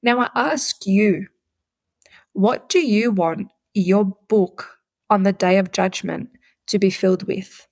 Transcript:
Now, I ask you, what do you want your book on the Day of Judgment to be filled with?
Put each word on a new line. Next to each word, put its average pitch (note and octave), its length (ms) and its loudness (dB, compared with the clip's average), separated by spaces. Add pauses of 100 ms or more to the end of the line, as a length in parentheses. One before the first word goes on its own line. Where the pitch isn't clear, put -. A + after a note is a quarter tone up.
Now, A#3+ 200 0
I A#3+ 120 -2
ask - 540 -4
you, G3 400 2 (1040)
what - 380 0
do F4+ 100 2
you A#3 320 2
want E3+ 380 -2 (240)
your G3 320 2 (240)
book - 500 -2 (300)
on G3+ 140 2
the G3 100 2
Day F#3 240 2
of F#3 160 -2
Judgment F#3 560 -4 (380)
to G#3 120 -2
be G3 100 4
filled F#3 380 -2
with? - 440 -10